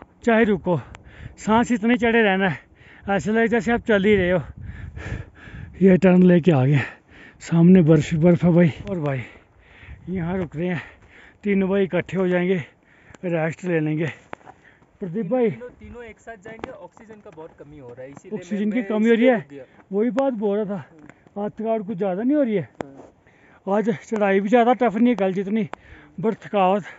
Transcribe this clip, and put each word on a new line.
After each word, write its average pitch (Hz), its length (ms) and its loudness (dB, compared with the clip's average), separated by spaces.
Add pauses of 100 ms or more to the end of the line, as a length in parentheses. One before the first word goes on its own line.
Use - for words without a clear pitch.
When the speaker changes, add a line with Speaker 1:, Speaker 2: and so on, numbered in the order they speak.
(240)
Speaker 1:
चाहे 226 200 4
रुको, 180 340 0 (600)
सांस 226 340 0
इतने 226 240 0
चढ़े 226 260 2
रहना 196 260 2
है, 139 100 -4 (500)
ऐसे 196 240 -2
लगे 226 160 0
जैसे 220 240 0
आप 233 160 -2
चल 208 160 2
ही 214 120 6
रहे 180 140 0
हो। 180 100 2 (1400)
ये 185 140 6
turn 180 280 6
लेके 175 280 4
आ 131 120 4
गए, 139 160 2 (600)
सामने 175 400 6
बर्फ 151 300 4
ही 165 60 -2
बर्फ 170 260 2
है 175 80 4
भाई। 165 200 4 (180)
और 180 100 -6
भाई 139 220 -4 (880)
यहाँ 180 280 -6
रुक 160 180 -8
रहे 175 120 -6
हैं, 170 140 -6 (600)
तीनों 196 240 0
भाई 196 160 0
इकट्ठे 170 320 -4
हो 185 120 0
जाएंगे, 180 340 0 (640)
Rest 165 380 -4
ले 170 160 -2
लेंगे। 156 300 -4 (920)
प्रदीप 190 260 -8
भाई, 233 240 0
Speaker 2:
तीनों, 240 200 -12
तीनों 220 340 -20
एक 214 160 -20
साथ 226 240 -20
जाएंगे, 226 260 -12
oxygen 208 440 -20
का 208 160 -20
बहुत 160 280 -20
कमी 147 200 -20
हो 127 100 -20
रहा 127 140 -18
है, 135 80 -16
इसीलिए 196 280 -14
Speaker 1:
ऑक्सीजन 196 260 -6
Speaker 2:
मैं, 208 80 -2
Speaker 1:
की 247 80 -2
Speaker 2:
मैं 240 80 -8
Speaker 1:
कमी 220 200 0
हो 233 60 6
रही 226 120 2
है, 247 100 4
Speaker 2:
इसलिए 143 240 -10
रुक - 80 -20
गया। - 300 -10
Speaker 1:
वही 233 140 0
बात 269 220 0
बोल 202 240 -2
रहा 220 80 -4
था। 185 180 -10 (520)
हाथ 202 140 -6
थकावट 220 360 -6
कुछ 208 100 -8
ज़्यादा 190 260 -4
नहीं 269 140 0
हो 294 60 2
रही 226 120 -2
है? 160 140 -2 (140)
Speaker 2:
हाँ। - 960 -10
Speaker 1:
आज 220 140 0 (120)
चढ़ाई 202 380 2
भी 196 80 -4
ज़्यादा 240 260 4
टफ 220 220 0
नहीं 240 120 4
है 247 60 2
कल 190 180 -2
जितनी, 196 360 -4 (520)
but 202 140 -2 (100)
थकावट 196 380 2 (160)